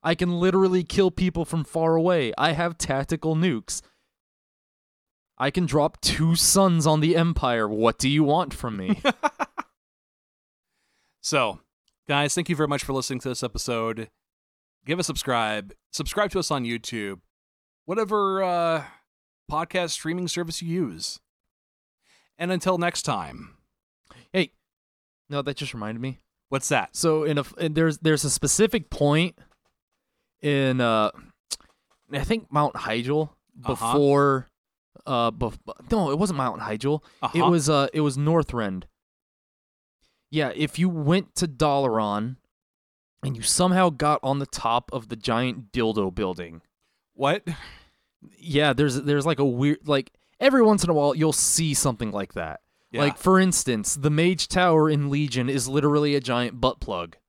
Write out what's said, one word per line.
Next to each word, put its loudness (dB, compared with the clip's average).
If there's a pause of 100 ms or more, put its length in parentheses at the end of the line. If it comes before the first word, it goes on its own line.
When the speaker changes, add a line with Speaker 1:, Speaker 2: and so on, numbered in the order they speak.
Speaker 1:
I 0
can -2
literally 4
kill 2
people 0
from -4
far 0
away. 2
I 2
have -2
tactical -2
nukes. -2 (1600)
I 0
can 0
drop 2
two 2
suns 4
on 4
the 2
Empire. 0
What 2
do 0
you 4
want 2
from -8
me? -2
Speaker 2:
<laughs> 4 (2000)
So, -2 (480)
guys, 0
thank -4
you 0
very 0
much -4
for -6
listening -4
to -6
this -6
episode. -6 (760)
Give -4
a -2
subscribe. -4 (180)
Subscribe -4
to -2
us -4
on -2
YouTube. -8 (680)
Whatever, -2
uh, 0 (680)
podcast -4
streaming -6
service -6
you -8
use. -6 (1160)
And -4
until -2
next -4
time. -8 (800)
Speaker 1:
Hey, -2 (760)
no, -4
that -6
just -8
reminded -8
me. -8 (300)
Speaker 2:
What's -4
that? -2
Speaker 1:
So 2
in 0
a, 0
f-, -10
in, -2
there's, 2
there's 2
a 0
specific 0
point 2 (1040)
in, 2
uh, 4 (1000)
I -4
think -4
Mount 2
Hyjal -2 (340)
Speaker 2:
Uh-huh. -8
Speaker 1:
before, 2 (580)
uh, 0
bef-, -6 (320)
no, 2
it 0
wasn't 0
Mount -4
Hyjal. -4
It -4
Speaker 2:
Uh-huh. 4
Speaker 1:
was, 2
uh, 2
it 0
was 0
Northrend. 0 (1400)
Yeah, -2
if -4
you 2
went 0
to -2
Dalaran 0 (840)
and -4
you -12
somehow 2
got 0
on -2
the -4
top -2
of -8
the -10
giant -4
dildo 0
building. -6 (520)
Speaker 2:
What? -2 (920)
Speaker 1:
Yeah, 2
there's, 2
there's, 2
like, 0
a 4
weird, 0
like, 0 (280)
every 6
once 6
in 0
a 4
while 4
you'll 2
see 0
something -2
like -6
that. -8 (300)
Speaker 2:
Yeah. -2
Speaker 1:
Like, 0
for 6
instance, 0
the 0
Mage 2
Tower 4
in 0
Legion 0
is -2
literally 2
a 0
giant -4
butt 0
plug. -8 (120)